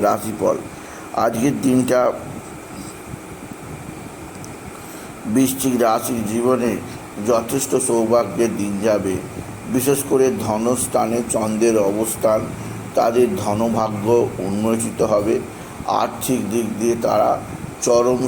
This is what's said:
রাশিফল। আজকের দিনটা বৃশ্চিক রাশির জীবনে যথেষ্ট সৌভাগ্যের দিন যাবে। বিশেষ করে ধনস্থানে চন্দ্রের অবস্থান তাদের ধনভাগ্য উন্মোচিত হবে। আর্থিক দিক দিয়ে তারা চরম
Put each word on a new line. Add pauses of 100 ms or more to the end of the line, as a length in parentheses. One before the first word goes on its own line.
রাশিফল। (580)
আজকের
দিনটা (3250)
বৃশ্চিক
রাশির (100)
জীবনে (540)
যথেষ্ট (140)
সৌভাগ্যের
দিন (120)
যাবে। (580)
বিশেষ (100)
করে (140)
ধনস্থানে (120)
চন্দ্রের
অবস্থান (540)
তাদের (100)
ধনভাগ্য (320)
উন্মোচিত
হবে। (520)
আর্থিক (100)
দিক (120)
দিয়ে
তারা (520)
চরম